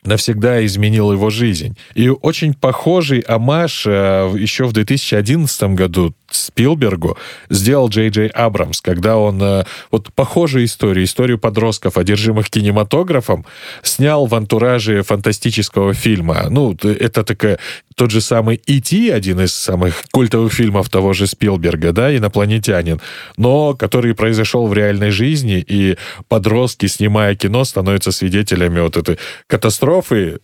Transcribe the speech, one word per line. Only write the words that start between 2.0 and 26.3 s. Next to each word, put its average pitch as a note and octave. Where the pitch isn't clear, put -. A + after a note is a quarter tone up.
очень D3+
похожий C#3
омаж, C3+
э, G2
в-, G2
ещё A2
в A#2+
две G#2+
тысячи -
одиннадцатом G#2
году F2+
Спилбергу A2
сделал A#2+
Джей A2
Джей G#2+
Абрамс, G2+
когда F#2
он, G#2
э, G2
вот G#2+
похожую C3+
историю, F#2+
историю B2
подростков, A2
одержимых G#2
кинематографом, G#2+
снял D3
в A2+
антураже A2
фантастического G2+
фильма. E2+
Ну, B2
т-, G#2
это A2
такая, G2+
тот A#2+
же A2
самый A2+
И C#3
Ти, A3
один F#2+
из F2+
самых F2+
культовых A2+
фильмов G2+
того G2
же G2
Спилберга, E2+
да, B2
«Инопланетянин», G#2
но C#3
который A#2
произошёл A2
в G#2
реальной G#2
жизни, A2+
и G2
подростки, A2+